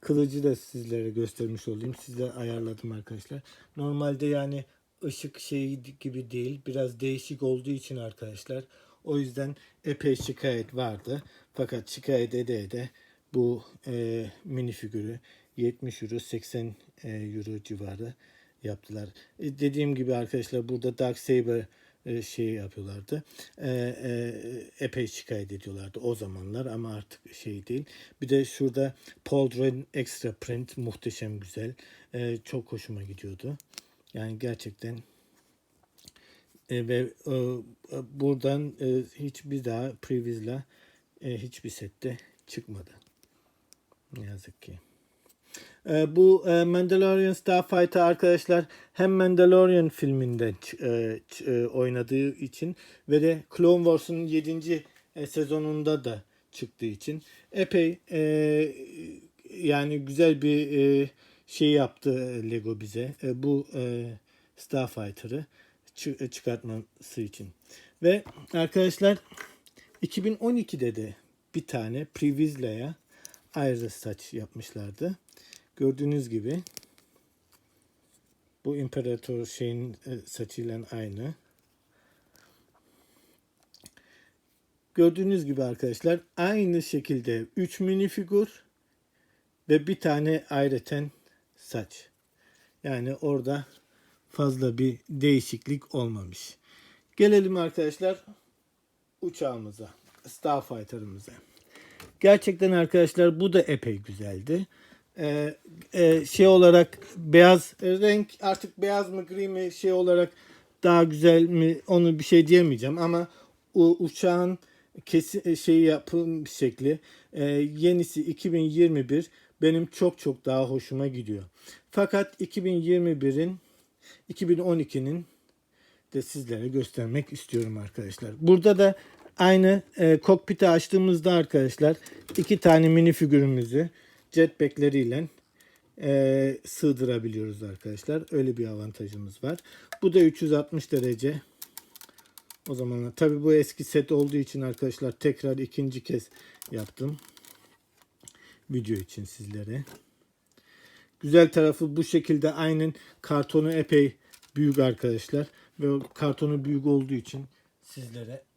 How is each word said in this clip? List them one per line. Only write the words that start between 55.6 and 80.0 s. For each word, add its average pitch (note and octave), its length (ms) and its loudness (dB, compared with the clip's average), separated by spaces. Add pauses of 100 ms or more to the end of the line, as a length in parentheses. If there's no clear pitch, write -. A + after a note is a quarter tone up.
da A2+ 200 -8 (280)
çıktığı - 340 -12
için C3 380 -8 (280)
epey, F3 480 0 (120)
e, D#3+ 100 -2 (1300)
yani D3 500 -2
güzel C#3+ 420 2
bir, D3 300 0
e, C#3 380 2 (400)
şey D3+ 220 2
yaptı B2+ 720 -2 (100)
Lego A2 280 -6
bize. A2+ 440 -10
E, C3 200 -6
bu, C#3+ 300 0
e, A#2+ 320 -6 (520)
Starfighter'ı A#2+ 880 -8 (500)
çı-, - 280 -10
e, C3 40 -8
çıkartması A2+ 920 -10
için. G2+ 280 -12 (540)
Ve G3 200 4 (300)
arkadaşlar F#3 640 2 (840)
iki - 220 -4
bin G#3+ 120 -2
on A#3 200 -2
ikide B2+ 400 -4
de G#2+ 200 -10 (400)
bir D#3+ 120 -6
tane A#2+ 460 -6
Previsla'ya C#3+ 800 -2 (580)
ayrı B2 360 -2
saç - 440 -14
yapmışlardı. A2 840 -10 (580)
Gördüğünüz C3+ 540 -2
gibi A2+ 300 -6 (2000)
bu C#3+ 100 -4
imparator B2 680 -6
şeyin, A#2+ 480 -8 (120)